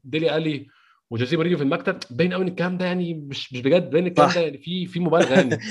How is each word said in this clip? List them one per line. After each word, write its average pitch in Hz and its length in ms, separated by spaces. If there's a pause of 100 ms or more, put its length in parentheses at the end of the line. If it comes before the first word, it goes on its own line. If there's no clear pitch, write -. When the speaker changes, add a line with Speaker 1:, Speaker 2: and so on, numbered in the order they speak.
Speaker 1:
ديلي 151 320
ألي 156 300 (440)
وجوزيه 123 260
مورينيو 165 220
في 143 60
المكتب، 175 340 (120)
باين 165 220
قوي 185 100
إن 185 60
الكلام 180 300
ده 185 60
يعني 175 300
مش، 139 380
مش 123 80
بجد، 143 300
باين 170 160
الكلام 170 220
Speaker 2:
صح. - 60
Speaker 1:
ده 175 60
يعني 147 180
في، 175 280
في 170 140
مبالغة 240 340
يعني. 127 240 (120)